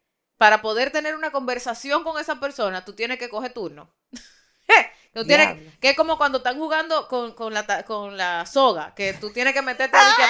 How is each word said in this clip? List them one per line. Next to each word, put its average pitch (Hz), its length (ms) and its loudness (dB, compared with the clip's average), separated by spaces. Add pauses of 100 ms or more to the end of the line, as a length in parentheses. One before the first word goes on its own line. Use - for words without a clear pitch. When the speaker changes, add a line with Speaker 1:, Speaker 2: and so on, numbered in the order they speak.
(380)
Speaker 1:
para 214 240 6
poder 226 300 -2
tener 302 240 -4
una 311 160 -6
conversación 254 720 -4
con 311 160 -6
esa 302 200 -6
persona, 214 460 -6
tú 208 80 -18
tienes 233 260 -6
que 233 100 -10
coger 240 240 -8
turno. 156 360 -12 (220)
<laughs> - 120 -18 (920)
Tú 226 120 -8
tienes, 294 300 6
Speaker 2:
Diablo. 156 160 -20 (100)
Speaker 1:
que 262 100 4
es 285 60 0
como 320 200 0
cuando 277 220 0
están 254 200 -4
jugando 311 480 -2
con, 240 260 -6
con 226 180 -10
la 214 140 -4
ta-, 196 200 -4
con 202 320 -10
la 175 280 -4
soga, 202 480 0
que 196 200 -4
tú 208 180 -12
tienes 254 220 0
que 269 100 0
meterte 262 340 0
a, - 140 8
a 254 180 4